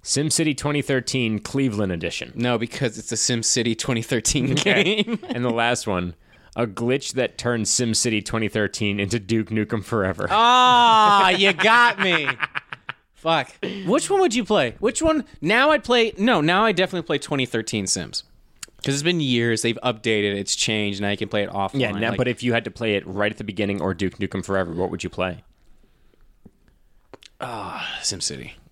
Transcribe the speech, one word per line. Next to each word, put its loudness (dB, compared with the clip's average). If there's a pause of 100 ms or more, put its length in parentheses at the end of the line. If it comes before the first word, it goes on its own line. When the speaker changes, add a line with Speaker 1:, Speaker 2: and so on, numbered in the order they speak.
Speaker 1:
SimCity 0
twenty -2
thirteen 0
Cleveland 0
Edition. -6
Speaker 2:
No, 0
because -4
it's -10
a -4
SimCity 0
twenty -2
thirteen 0
Speaker 1:
Okay. 2
Speaker 2:
game. -4
<laughs> -14
Speaker 1:
And -4
the 0
last 0
one, -2 (400)
a 0
glitch -2
that -2
turned -2
SimCity 0
twenty -2
thirteen 0
into -2
Duke -2
Nukem -2
Forever. -2
Speaker 2:
Ah, 6
you 4
got 4
me. 0
Speaker 1:
<laughs> -10
Speaker 2:
Fuck. 0 (340)
Which 0
one 2
would 2
you -2
play? 2
Which -2
one? 2 (160)
Now 4
I'd 2
play, 2
no, 4
now 2
I 2
definitely 0
play -2
twenty -2
thirteen -4
Sims. -4 (640)
'Cause 0
it's -4
been 0
years, 2
they've 0
updated, 0
it's -4
changed, -2
now 0
you -2
can -6
play -2
it -6
offline. -2
Speaker 1:
Yeah, 0
now, -2
Speaker 2:
Like -4
Speaker 1:
but 0
if -6
you 0
had 0
to -8
play -2
it -2
right -2
at -10
the -10
beginning -4
or 0
Duke -4
Nukem -4
Forever, -2
what -4
would -8
you -6
play? -6 (2000)
Speaker 2:
Ah, -10
SimCity. -6 (200)